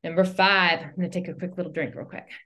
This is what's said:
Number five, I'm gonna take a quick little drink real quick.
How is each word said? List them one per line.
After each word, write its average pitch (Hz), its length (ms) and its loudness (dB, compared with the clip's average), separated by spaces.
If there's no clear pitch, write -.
Number 170 200 2
five, 185 560 4
I'm - 160 -14
gonna 180 120 -2
take 180 200 -4
a 156 60 -8
quick 180 220 -8
little 165 160 -6
drink 156 240 -4
real 147 100 -10
quick. - 220 -14